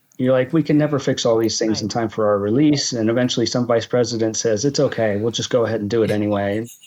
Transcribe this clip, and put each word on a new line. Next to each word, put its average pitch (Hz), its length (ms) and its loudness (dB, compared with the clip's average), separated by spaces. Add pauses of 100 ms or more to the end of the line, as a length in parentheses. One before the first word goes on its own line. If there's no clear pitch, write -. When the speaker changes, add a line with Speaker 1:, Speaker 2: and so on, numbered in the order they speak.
(180)
Speaker 1:
you're 127 140 2
like, 127 200 0
"We 160 100 2
can 147 140 2
never 147 220 2
fix 131 260 -2
all 113 140 4
these 110 200 0
things 110 220 0
in 107 80 -4
Speaker 2:
Right. - 60 -6
Speaker 1:
time 117 140 -2
for 107 200 -2
our 104 100 2
release." 139 540 2
And 110 160 -2
eventually 123 380 0
some 123 200 -2
vice 113 200 0
president 110 500 -2
says, 110 280 0
"It's 143 140 0
okay. 113 380 0
We'll 110 160 -2
just - 180 -8
go 120 140 2
ahead 107 160 -2
and 101 80 -4
do 113 140 0
it 101 80 0
anyway." 104 560 -2 (200)